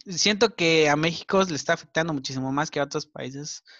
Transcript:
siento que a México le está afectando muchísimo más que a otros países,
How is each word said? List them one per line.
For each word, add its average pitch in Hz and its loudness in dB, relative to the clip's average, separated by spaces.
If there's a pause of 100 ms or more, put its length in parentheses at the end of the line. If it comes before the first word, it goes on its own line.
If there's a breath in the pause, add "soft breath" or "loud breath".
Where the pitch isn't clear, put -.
siento 202 2
que 160 4
a 147 6
México 165 0
le 180 -2
está 170 -2
afectando 165 -2
muchísimo 131 -4
más 147 -2
que 147 -4
a 143 0
otros 143 -6
países, 139 -12 (160 soft breath)